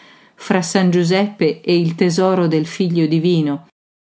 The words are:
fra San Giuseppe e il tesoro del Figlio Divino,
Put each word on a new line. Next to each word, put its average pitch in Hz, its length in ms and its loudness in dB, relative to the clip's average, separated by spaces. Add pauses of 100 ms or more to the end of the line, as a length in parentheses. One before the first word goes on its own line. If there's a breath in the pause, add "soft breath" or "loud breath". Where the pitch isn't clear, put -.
(340 loud breath)
fra 185 280 -2
San 180 280 0
Giuseppe 180 720 0
e 175 180 0
il 165 180 -2
tesoro 185 500 0
del 156 200 0
Figlio 170 400 -2
Divino, 156 600 0 (420)